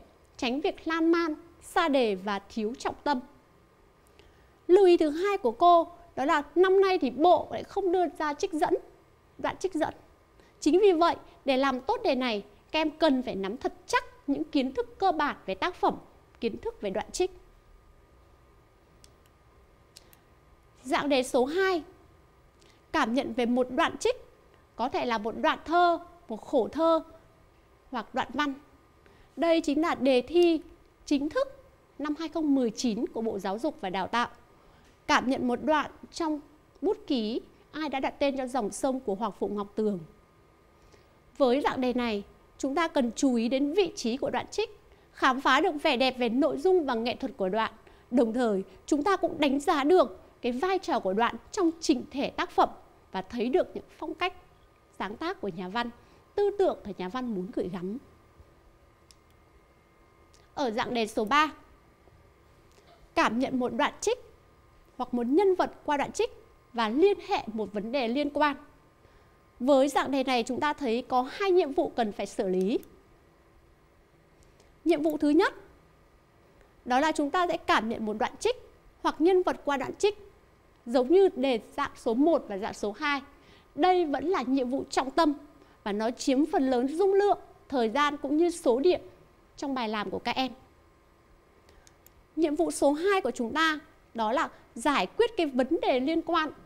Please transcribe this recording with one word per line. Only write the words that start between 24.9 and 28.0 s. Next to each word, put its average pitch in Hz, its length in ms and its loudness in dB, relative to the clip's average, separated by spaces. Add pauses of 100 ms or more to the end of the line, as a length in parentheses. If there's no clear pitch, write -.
là 226 120 -2
một 214 220 -6
đoạn 294 240 2
thơ, 349 340 4 (300)
một 220 80 -10
khổ 220 320 0
thơ 320 340 2 (880)
hoặc 233 240 -10